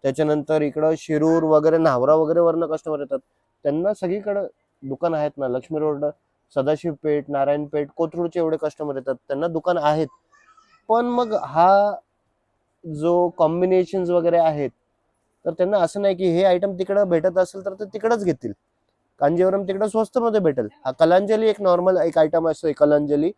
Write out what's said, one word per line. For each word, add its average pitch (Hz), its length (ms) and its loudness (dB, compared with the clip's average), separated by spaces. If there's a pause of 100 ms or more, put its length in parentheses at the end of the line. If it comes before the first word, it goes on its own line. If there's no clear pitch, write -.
त्याच्यानंतर 151 600 0
इकडं 151 360 0
शिरूर 160 440 2
वगैरे, 156 360 4
न्हावरा 143 360 2
वगैरे 160 260 2
वरनं 170 260 2
कस्टमर 156 340 -6
येतात. 139 180 -6 (440)
त्यांना 170 320 -2
सगळीकडं 196 520 -4 (360)
दुकान 139 320 -4
आहेत 151 220 -2
ना, 135 120 -4
लक्ष्मी 131 300 -4
रोड, 147 260 -2 (500)
सदाशिव 151 480 -2
पेठ, 147 260 -2
नारायण 143 380 -2
पेठ, 147 300 -6
कोथरूडचे 170 440 -4
एवढे 160 160 0
कस्टमर 147 400 -6
येतात, 131 180 -6 (140)
त्यांना 143 180 -4
दुकान 170 320 -2
आहेत. 151 300 0 (800)
पण 233 180 2
मग 240 280 -2
हा 190 580 4 (1080)
जो 175 280 2
कॉम्बिनेशन्स 175 840 0
वगैरे 170 280 2
आहेत, 147 320 0 (760)
तर 165 80 -4
त्यांना 190 260 0
असं 185 240 -2
नाही 196 120 2
की 180 140 0
हे 175 160 2
आयटम 190 280 2
तिकडं 190 360 0
भेटत 175 300 2
असेल 185 260 -2
तर 190 100 -6
ते 208 100 -12
तिकडंच 208 400 -2
घेतील. 127 280 -4 (680)
कांजीवरम 185 420 2
तिकडं 196 260 -4
स्वस्तमध्ये 220 520 0
भेटेल. 131 280 0 (160)
हा 131 60 -4
कलांजली 202 580 2
एक 208 120 -2
नॉर्मल 180 360 2
एक 165 220 0
आयटम 160 320 2
असतो, 156 180 -4
एक 147 100 -4
कलांजली. 147 600 2